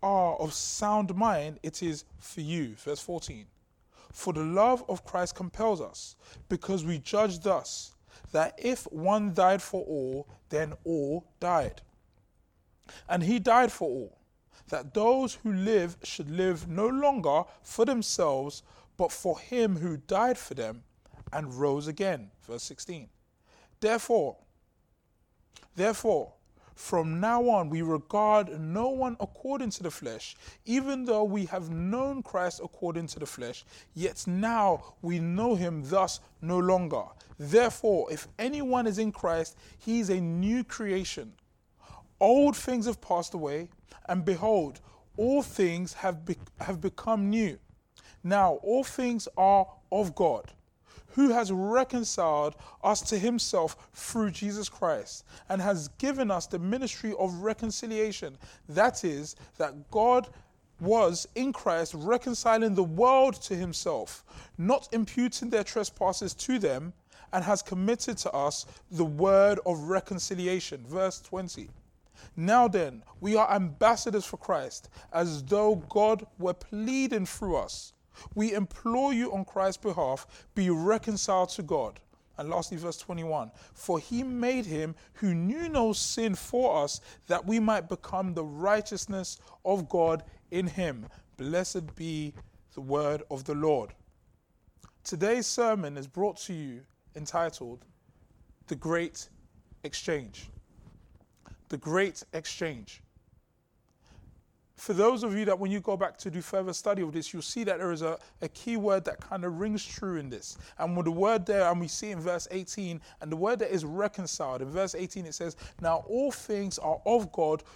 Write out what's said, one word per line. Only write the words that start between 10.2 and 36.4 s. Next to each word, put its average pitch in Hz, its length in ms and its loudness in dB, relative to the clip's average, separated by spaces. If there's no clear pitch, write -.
then 151 240 -2
all 160 420 -2
died. 170 440 0
And 175 160 0
he 220 160 2
died 233 320 6
for - 160 -4
all, 127 320 -6
that 139 260 -6
those 240 400 4
who 220 180 -2
live 190 500 2
should 147 280 -8
live 175 360 0
no 180 200 0
longer 240 580 4
for - 220 2
themselves, 156 800 0
but 170 160 0
for - 260 -2
him 226 380 0
who 156 220 -4
died 226 400 2
for - 160 -12
them 113 300 -8
and 147 220 -6
rose 143 340 0
again." 156 440 -4
Verse 117 220 -12
sixteen, 147 480 -14
Therefore, 214 580 2
therefore, 190 560 2
from 165 460 -2
now 240 300 2
on 180 180 4
we 165 140 -2
regard 196 760 2
no 175 300 -2
one 254 320 -2
according 262 480 -4
to - 140 -8
the 170 80 -4
flesh. 117 440 -10
Even 269 400 0
though 214 180 2
we 202 220 0
have 170 240 -6
known 233 540 -2
Christ 180 420 -2
according 170 440 -6
to - 100 -12
the 151 80 -8
flesh, 123 380 -10
yet - 320 -4
now 196 760 0
we 175 160 -2
know 185 360 2
him 170 300 -2
thus 185 340 2